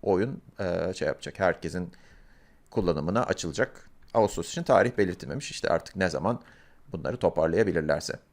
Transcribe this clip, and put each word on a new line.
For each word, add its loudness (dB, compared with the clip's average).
oyun, 2
e, -2
şey -2
yapacak, -6
herkesin 0
kullanımına 0
açılacak. -4
Ağustos 2
için -6
tarih 4
belirtilmemiş. -2
İşte -4
artık -2
ne 0
zaman -2
bunları -6
toparlayabilirlerse. 2